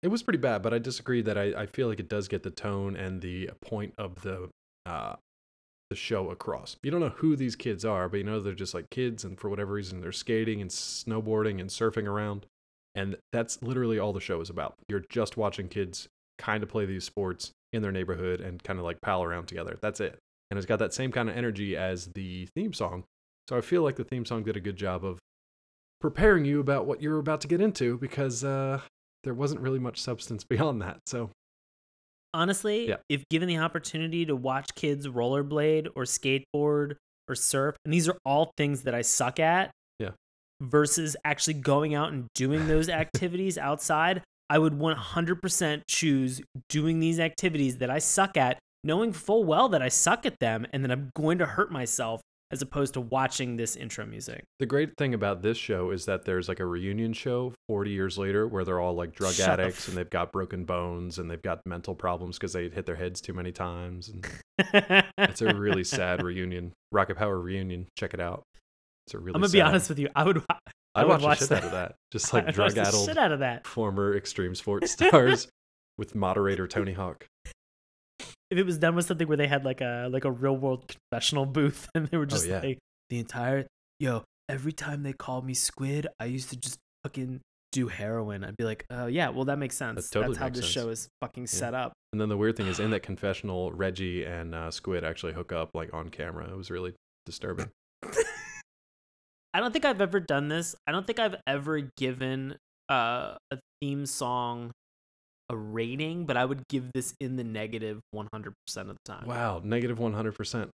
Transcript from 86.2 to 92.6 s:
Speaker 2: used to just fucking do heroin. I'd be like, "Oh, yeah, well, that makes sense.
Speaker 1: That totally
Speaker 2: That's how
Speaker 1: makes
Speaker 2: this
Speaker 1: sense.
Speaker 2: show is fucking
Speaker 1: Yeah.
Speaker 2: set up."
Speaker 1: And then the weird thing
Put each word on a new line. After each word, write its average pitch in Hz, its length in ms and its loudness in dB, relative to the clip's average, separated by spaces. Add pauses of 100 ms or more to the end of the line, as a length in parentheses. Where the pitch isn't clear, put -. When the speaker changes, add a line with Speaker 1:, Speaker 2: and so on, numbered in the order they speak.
Speaker 2:
used 127 260 -4
to 131 60 -10
just 123 220 -8 (260)
fucking 127 380 -6 (300)
do 127 160 0
heroin. 104 560 -4
I'd 110 120 -10
be 120 80 -2
like, 110 260 -4
"Oh, 123 160 -6
yeah, 139 220 0
well, 127 160 -2
that 143 140 0
makes 135 180 -4
sense. - 320 -6
Speaker 1:
That - 120 -10
totally 127 120 2
Speaker 2:
That's - 60 -4
how 135 80 -2
Speaker 1:
makes 127 140 -4
Speaker 2:
this 117 40 -4
Speaker 1:
sense. - 80 0
Speaker 2:
show 120 160 -2
is 113 200 -6 (120)
fucking 123 220 -8
Speaker 1:
Yeah. 123 60 -8
Speaker 2:
set 120 260 -2
up." 127 180 -4 (220)
Speaker 1:
And 107 80 0
then 107 80 2
the 101 80 2
weird 110 180 4
thing 98 120 0